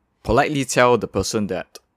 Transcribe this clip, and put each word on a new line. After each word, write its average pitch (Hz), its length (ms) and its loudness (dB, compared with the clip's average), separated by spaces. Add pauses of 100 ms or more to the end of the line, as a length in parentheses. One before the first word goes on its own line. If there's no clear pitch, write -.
(240)
politely 135 420 0
tell 123 320 4
the - 100 -6
person 104 400 -4
that 90 300 -8 (200)